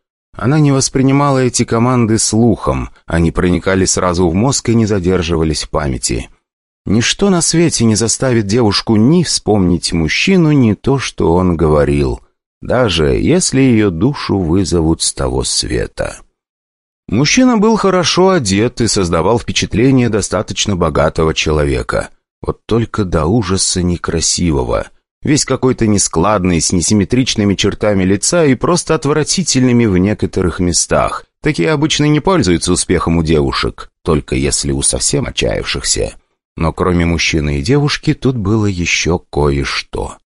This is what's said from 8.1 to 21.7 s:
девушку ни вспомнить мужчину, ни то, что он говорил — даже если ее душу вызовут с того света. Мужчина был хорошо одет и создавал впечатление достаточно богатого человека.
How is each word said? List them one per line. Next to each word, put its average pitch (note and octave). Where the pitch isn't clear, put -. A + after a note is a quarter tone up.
девушку G#2+
ни D3
вспомнить F#2
мужчину, D3+
ни A#2+
то, C3+
что E2+
он F2+
говорил — C#2+
даже E2+
если C3+
ее A2
душу G2+
вызовут E2
с -
того B1+
света. -
Мужчина A3+
был G#3+
хорошо F#3
одет A#2
и A#2
создавал F2+
впечатление A#2+
достаточно G2+
богатого D#2
человека. D2